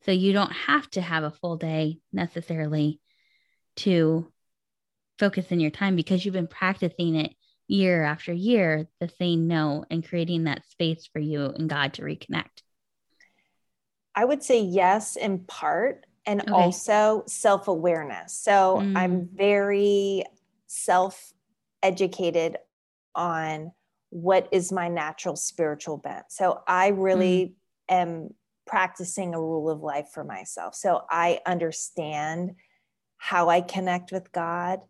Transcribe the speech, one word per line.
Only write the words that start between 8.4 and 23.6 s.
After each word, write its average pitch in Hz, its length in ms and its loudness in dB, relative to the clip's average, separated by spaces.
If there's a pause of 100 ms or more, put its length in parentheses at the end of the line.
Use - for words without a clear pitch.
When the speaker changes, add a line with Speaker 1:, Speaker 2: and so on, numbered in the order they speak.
Speaker 1:
the 170 100 -6
saying 170 380 0
no 156 420 0
and 165 180 -4
creating 170 360 -2
that 147 260 -4
space 165 420 -4
for 156 80 -6
you 151 260 -2
and 156 240 -4
God 143 260 -2
to - 80 -12
reconnect. - 580 -8 (1500)
Speaker 2:
I 214 100 4
would 285 180 2
say 240 180 4
yes, 190 540 2
in 196 240 -2
part, 180 680 -2 (200)
and 202 160 0
Speaker 1:
Okay. 208 100 -4
Speaker 2:
also 208 760 4
self-awareness. 165 1080 0
So 190 500 4
Speaker 1:
Mm. 196 140 0
Speaker 2:
I'm 180 320 0
very 202 920 2 (440)
self-educated 185 1900 -2 (580)
on 160 560 -4 (400)